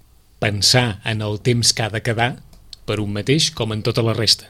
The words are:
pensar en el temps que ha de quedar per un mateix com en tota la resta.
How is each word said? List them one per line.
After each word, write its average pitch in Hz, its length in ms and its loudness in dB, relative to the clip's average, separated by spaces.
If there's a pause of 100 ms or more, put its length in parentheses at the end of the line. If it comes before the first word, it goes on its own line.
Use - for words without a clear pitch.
(400)
pensar 107 680 2
en 110 160 -2
el 107 200 -4
temps 120 320 2
que - 100 -2
ha 107 60 -2
de 110 140 -4
quedar 117 340 0 (500)
per 107 160 -2
un 101 80 -4
mateix 113 400 2
com 110 240 -4
en 107 80 -4
tota 120 180 0
la 113 140 2
resta. 107 340 0